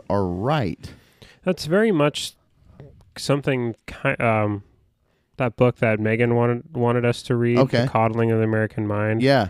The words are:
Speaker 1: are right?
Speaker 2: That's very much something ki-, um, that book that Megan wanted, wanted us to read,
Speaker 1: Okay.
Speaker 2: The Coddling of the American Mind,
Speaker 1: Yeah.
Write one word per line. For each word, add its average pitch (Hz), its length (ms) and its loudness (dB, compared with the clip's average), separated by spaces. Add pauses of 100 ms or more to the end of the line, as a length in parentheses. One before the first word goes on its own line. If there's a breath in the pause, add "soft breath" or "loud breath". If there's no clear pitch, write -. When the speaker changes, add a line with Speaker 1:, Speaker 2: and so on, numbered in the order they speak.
Speaker 1:
are 101 160 0
right? 101 680 -4 (500 loud breath)
Speaker 2:
That's 180 240 -4
very 208 240 2
much 147 440 -2 (840)
something 131 580 -2 (140)
ki-, - 220 -4 (120)
um, 107 400 0 (760)
that 120 200 -4
book 123 220 2
that 110 200 2
Megan 113 380 2
wanted, 120 400 0
wanted 120 280 0
us 120 200 0
to 127 100 -2
read, 120 240 2
Speaker 1:
Okay. 127 240 2
Speaker 2:
The 127 60 -2
Coddling 113 420 0
of 113 80 2
the 110 60 2
American 110 420 -2
Mind, 107 360 -2
Speaker 1:
Yeah. 131 280 4